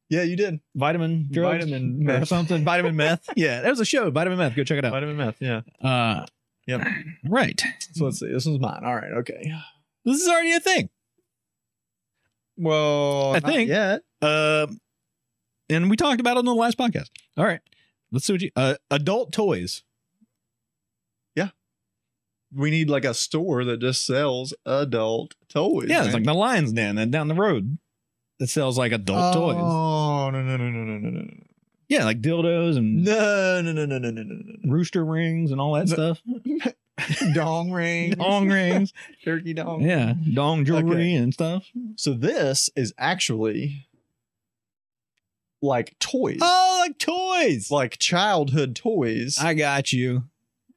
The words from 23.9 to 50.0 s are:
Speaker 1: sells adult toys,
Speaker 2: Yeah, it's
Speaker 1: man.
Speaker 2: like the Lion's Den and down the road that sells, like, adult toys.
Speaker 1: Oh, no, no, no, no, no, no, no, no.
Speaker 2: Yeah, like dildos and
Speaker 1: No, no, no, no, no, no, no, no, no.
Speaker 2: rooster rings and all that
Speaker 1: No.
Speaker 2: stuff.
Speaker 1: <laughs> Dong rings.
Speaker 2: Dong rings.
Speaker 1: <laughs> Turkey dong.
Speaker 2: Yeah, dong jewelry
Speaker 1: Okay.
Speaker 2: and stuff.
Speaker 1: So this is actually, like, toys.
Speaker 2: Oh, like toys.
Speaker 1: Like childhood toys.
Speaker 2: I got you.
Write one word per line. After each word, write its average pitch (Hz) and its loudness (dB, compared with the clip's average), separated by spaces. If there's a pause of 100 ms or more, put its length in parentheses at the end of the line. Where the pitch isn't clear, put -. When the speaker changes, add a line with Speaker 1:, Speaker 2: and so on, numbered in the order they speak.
Speaker 1:
sells 131 -2 (120)
adult 120 -2 (160)
toys, 196 0
Speaker 2:
Yeah, 330 2
it's 123 2
Speaker 1:
man. 104 0
Speaker 2:
like 113 0
the 151 2
Lion's 180 2
Den 107 0
and 113 0
down 151 0
the 156 0
road 160 0 (600)
that 127 0
sells, 131 0
like, 120 2
adult 107 0
toys. 170 2
Speaker 1:
Oh, 156 0
no, 135 -2
no, 131 -2
no, 123 -2
no, 117 -6
no, 107 -6
no, 113 -6
no, 101 -6
no. - -14 (560)
Speaker 2:
Yeah, 269 2
like 113 -2
dildos 170 2
and 117 2
Speaker 1:
No, 202 2
no, 165 -2
no, 151 -2
no, 139 -4
no, 120 -4
no, - -
no, 113 -8
no, 107 -12 (280)
no. 123 0
Speaker 2:
rooster 165 0
rings 160 -2
and 135 -2
all 147 0
that 151 2
Speaker 1:
No. 160 0
Speaker 2:
stuff. - -10 (760)
Speaker 1:
<laughs> 156 -2
Dong 165 -2
rings. 170 -2
Speaker 2:
Dong 196 2
rings. 190 2 (140)
Speaker 1:
<laughs> - -20
Turkey 165 -4
dong. 160 -6
Speaker 2:
Yeah, 139 2 (200)
dong 147 2
jewelry 165 2
Speaker 1:
Okay. 170 2
Speaker 2:
and 123 2
stuff. 175 -4 (320)
Speaker 1:
So 143 -2
this 139 0
is 139 -2
actually, 131 -2 (1800)
like, 135 0
toys. - -2
Speaker 2:
Oh, 370 4
like 349 -2
toys. 339 0
Speaker 1:
Like 139 0
childhood 156 2
toys. 127 -2
Speaker 2:
I 160 2
got 143 0
you. 127 0 (540)